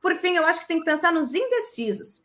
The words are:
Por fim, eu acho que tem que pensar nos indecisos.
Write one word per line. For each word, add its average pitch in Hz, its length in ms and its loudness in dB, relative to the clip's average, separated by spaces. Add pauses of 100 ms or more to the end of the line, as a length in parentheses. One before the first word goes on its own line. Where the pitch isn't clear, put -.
Por 359 140 0
fim, 359 200 0
eu 320 100 4
acho 330 160 2
que - 60 -18
tem 330 120 0
que 320 60 -6
pensar 320 280 2
nos 285 200 0
indecisos. 427 920 -2